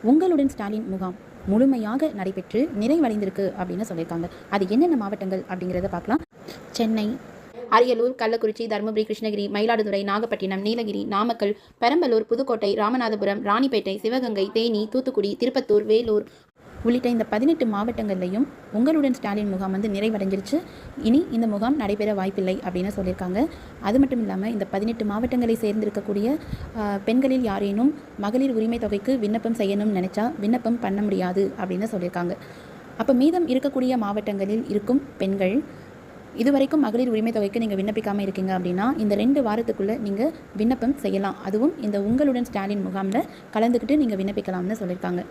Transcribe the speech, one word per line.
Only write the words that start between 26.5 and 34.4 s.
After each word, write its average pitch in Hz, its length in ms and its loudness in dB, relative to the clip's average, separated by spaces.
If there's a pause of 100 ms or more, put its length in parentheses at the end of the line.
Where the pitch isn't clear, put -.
ஆ, 208 280 -2
பெண்களில் 262 360 2
யாரேனும் 202 520 2 (240)
மகளிர் 254 340 0
உரிமை 226 280 0
தொகைக்கு 214 400 0
விண்ணப்பம் 226 360 0
செய்யணும்னு 202 440 2
நினைச்சா 202 400 0
விண்ணப்பம் 233 400 0
பண்ண 202 220 0
முடியாது 190 500 0 (100)
அப்படின்னு 190 320 -2
சொல்லியிருக்காங்க. 175 420 -2 (600)
அப்ப 226 160 2
மீதம் 320 340 4
இருக்கக்கூடிய 262 500 2
மாவட்டங்களில் 208 720 -2